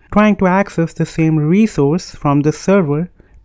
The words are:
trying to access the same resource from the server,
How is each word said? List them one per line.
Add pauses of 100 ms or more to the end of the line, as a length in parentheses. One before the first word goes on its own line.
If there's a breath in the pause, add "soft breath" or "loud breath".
(120 soft breath)
trying
to
access
the
same
resource
from
the
server, (340 soft breath)